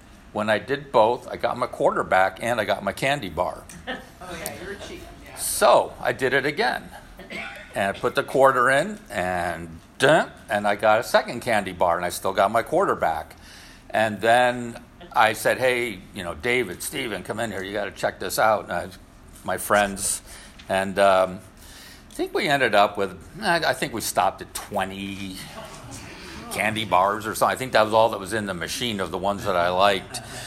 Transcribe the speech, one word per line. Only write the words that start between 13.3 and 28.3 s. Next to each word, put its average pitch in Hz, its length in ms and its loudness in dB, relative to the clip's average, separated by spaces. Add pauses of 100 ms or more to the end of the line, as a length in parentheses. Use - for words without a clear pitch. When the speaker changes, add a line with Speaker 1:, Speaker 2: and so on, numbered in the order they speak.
Speaker 1:
And 107 320 0
then 120 580 2 (320)
I 110 220 4
said, 107 240 0
"Hey, 120 420 0 (140)
you 92 100 -8
know, 85 120 -6
David, 101 480 -2
Steven, 113 400 -6
come 110 160 -8
in 113 120 -4
here. 95 120 -6
You 98 100 -8
gotta 101 180 -4
check - 280 -6
this 95 180 -4
out." 110 280 2
And 98 80 -6
I, 87 140 -4 (560)
my 95 140 -4
friends, 98 640 0 (460)
and, 95 320 0
um, 92 400 4 (720)
I - 20 -20
think 370 220 -6
we 381 120 0
ended 135 280 2
up 104 220 4
with, 95 200 -4 (240)
I, 170 280 0
I 131 40 0
think 143 200 -6
we 110 80 -6
stopped - 400 0
at - 120 -14
twenty 98 840 -6 (1120)
candy 107 320 -2
bars 101 440 2
or 98 80 -4
something. 101 200 2
I - 20 -4
think 127 160 -4
that 110 100 6
was 107 100 2
all 110 160 6
that 107 100 -4
was 95 140 -6